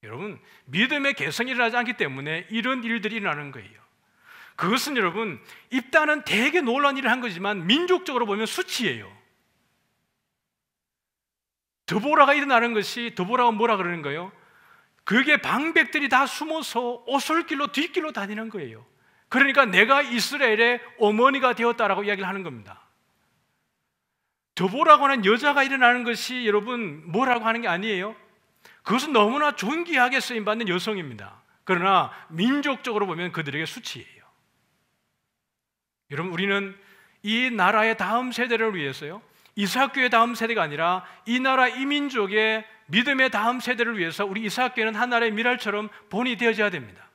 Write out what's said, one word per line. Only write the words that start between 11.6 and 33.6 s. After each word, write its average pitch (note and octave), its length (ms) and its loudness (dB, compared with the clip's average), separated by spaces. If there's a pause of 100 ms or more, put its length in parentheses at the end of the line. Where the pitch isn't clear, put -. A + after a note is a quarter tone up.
드보라가 C#4 480 4
일어나는 B3 400 2
것이, A3+ 420 -4
드보라가 A#3 340 2
뭐라 A3 260 2
그러는 F3 260 -4
거예요? D#3 280 -8 (760)
그게 C4+ 340 4
방백들이 D4+ 680 0
다 C4 180 4
숨어서 B3 800 -6
오솔길로, D4 640 -2
뒷길로 D#4 440 -4
다니는 G#3+ 380 -8
거예요. B2 340 -12 (440)
그러니까 C4+ 360 4
'내가 A3+ 380 6
이스라엘의 A#3+ 760 2 (180)
어머니가 B3 560 4
되었다.'라고 G#3+ 500 0
이야기를 G3 240 -2
하는 F#3+ 140 -6
겁니다. A2+ 400 -14 (1700)
드보라고 C#4 500 4
하는 C4+ 200 2
여자가 C4 380 4
일어나는 B3+ 420 4
것이, A#3+ 420 -4
여러분, G#3 600 -2
뭐라고 A#3 400 0
하는 A3+ 160 -2
게 A3+ 60 -4
아니에요. G3 460 -4 (680)
그것은 B3+ 300 -2
너무나 C4 400 4
존귀하게 C4+ 680 0
쓰임받는 A3 500 -4
여성입니다. D#3 720 -6 (220)
그러나 F3+ 460 2 (200)
민족적으로 A#3+ 760 0
보면 F3 260 -6
그들에게 D#3 340 -6